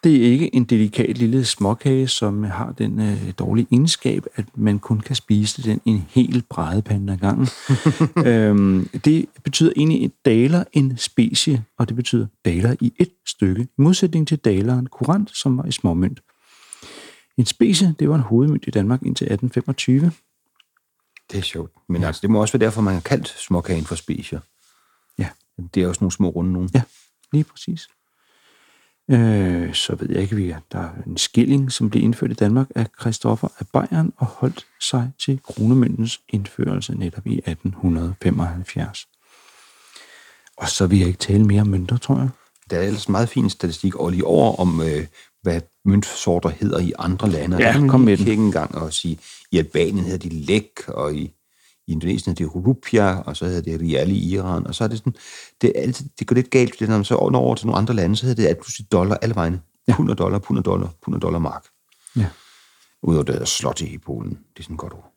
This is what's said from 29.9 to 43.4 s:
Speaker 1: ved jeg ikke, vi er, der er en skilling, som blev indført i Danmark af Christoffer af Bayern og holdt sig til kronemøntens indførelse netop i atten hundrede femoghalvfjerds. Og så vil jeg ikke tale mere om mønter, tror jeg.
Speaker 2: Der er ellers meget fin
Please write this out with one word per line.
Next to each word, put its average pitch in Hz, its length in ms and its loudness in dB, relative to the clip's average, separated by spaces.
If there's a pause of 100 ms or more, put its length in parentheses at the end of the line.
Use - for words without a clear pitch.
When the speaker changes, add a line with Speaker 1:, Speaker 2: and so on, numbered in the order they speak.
Speaker 1:
ved - 160 -6
jeg - 120 0
ikke, 101 140 -2
vi 92 140 -2
er, 80 80 -10 (140)
der 95 60 -6
er 87 120 -6 (160)
en 87 100 -10
skilling, 131 560 2
som 110 180 -2
blev 113 120 2
indført 117 280 0
i - 40 -4
Danmark 117 400 2
af 117 120 -2 (140)
Christoffer 113 480 -2 (100)
af 107 140 -10
Bayern - 440 0
og 127 100 -2
holdt - 400 -4 (140)
sig 123 300 -2 (100)
til 135 220 -2
kronemøntens 113 840 0
indførelse 98 680 -4
netop 92 320 -8
i 113 180 -2
atten 87 320 -6
hundrede 85 460 -2
femoghalvfjerds. 87 840 -4 (1500)
Og - 120 -8
så - 180 0
vil 98 120 4
jeg 90 100 4
ikke 90 100 -4
tale 104 260 2
mere 101 160 4
om 107 60 4
mønter, 95 300 0
tror 135 220 0
jeg. 131 100 0 (420)
Speaker 2:
Der 90 80 -2
er 87 40 0
ellers 104 260 -4
meget 107 200 0
fin 117 220 0